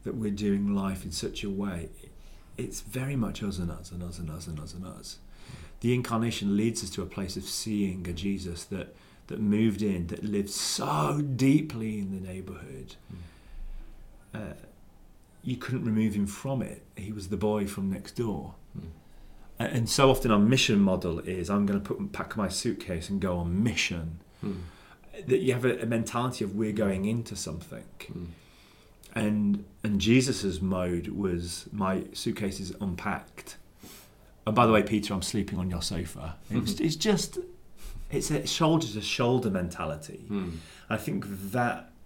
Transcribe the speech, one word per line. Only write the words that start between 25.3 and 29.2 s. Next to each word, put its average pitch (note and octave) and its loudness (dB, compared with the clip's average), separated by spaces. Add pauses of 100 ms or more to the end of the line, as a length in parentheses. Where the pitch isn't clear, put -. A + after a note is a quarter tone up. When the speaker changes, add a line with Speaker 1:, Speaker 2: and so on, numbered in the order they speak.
Speaker 1:
you A#2+ 4
have A#2+ 0
a, A#2+ 4
a A2+ -2
mentality A#2 0
of, G2 -4
"We're G#2+ 0
going G2 2
into A#2 -2
something." - -8 (160)
Speaker 3:
Mm. F2 -10 (880)
Speaker 1:
And, G#2 4 (200)